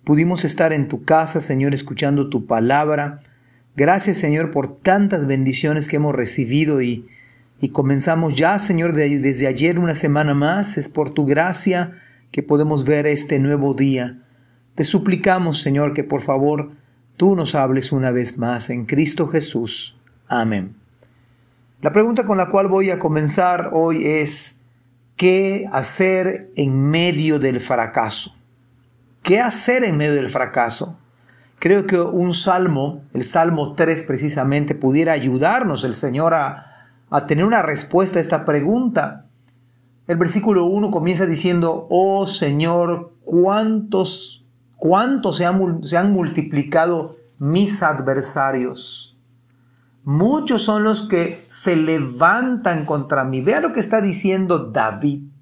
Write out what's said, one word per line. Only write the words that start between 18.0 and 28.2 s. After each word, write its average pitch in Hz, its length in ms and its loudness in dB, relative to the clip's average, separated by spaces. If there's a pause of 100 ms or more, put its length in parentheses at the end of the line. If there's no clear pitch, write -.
vez 123 280 -2
más 120 320 -4
en 120 160 -6
Cristo 147 420 0
Jesús. 120 680 -4 (300)
Amén. 110 480 -2 (1080)
La 151 120 0
pregunta 226 340 2
con 202 120 0
la 180 100 0
cual 196 180 2
voy 190 240 2
a 175 80 -2
comenzar 160 720 0
hoy 165 320 0
es, 151 520 -2 (580)
¿qué 190 560 2
hacer 185 840 -2
en 135 340 2
medio 156 480 2
del 131 220 0
fracaso? 113 720 -2 (880)